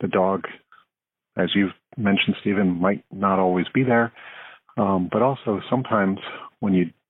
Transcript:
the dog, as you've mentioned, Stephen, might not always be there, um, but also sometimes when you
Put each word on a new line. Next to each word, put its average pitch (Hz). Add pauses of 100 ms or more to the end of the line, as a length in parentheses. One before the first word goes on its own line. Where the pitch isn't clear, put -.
the 104
dog, 95 (920)
as 90
you've 98 (220)
mentioned, 101
Stephen, 92
might 98 (100)
not 95
always 90
be 131
there, 117 (640)
um, 95
but 107
also 117
sometimes 104 (400)
when 104
you 90 (200)